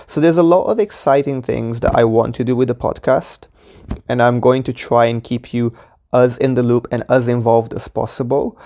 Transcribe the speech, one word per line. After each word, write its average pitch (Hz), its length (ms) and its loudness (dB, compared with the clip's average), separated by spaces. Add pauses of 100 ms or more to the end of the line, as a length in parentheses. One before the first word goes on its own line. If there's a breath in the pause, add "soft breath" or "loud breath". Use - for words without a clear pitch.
So - 160 -4
there's 165 160 4
a 175 60 4
lot 175 220 4
of 214 140 -2
exciting 139 600 0
things 117 400 -6
that - 140 0
I 120 100 4
want 113 300 0
to 123 80 -4
do 123 120 0
with 123 140 0
the 123 60 -2
podcast, - 720 -4 (600 loud breath)
and 123 140 0
I'm 120 180 4
going 127 240 2
to 127 100 -4
try 120 320 2
and 117 180 -4
keep - 300 -8
you 120 200 -2 (400 soft breath)
as 123 240 2
in 131 180 0
the 123 80 2
loop 120 280 0
and 120 180 -4
as 123 180 2
involved 117 460 0
as 120 140 -10
possible 127 800 -4